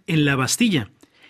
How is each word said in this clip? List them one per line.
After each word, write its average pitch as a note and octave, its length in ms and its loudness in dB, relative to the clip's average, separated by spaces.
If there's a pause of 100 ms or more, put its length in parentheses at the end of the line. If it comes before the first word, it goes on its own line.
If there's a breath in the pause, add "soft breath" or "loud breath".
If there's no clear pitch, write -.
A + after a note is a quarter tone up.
en D#3 160 0
la C#3+ 140 2
Bastilla. C3 500 0 (420 soft breath)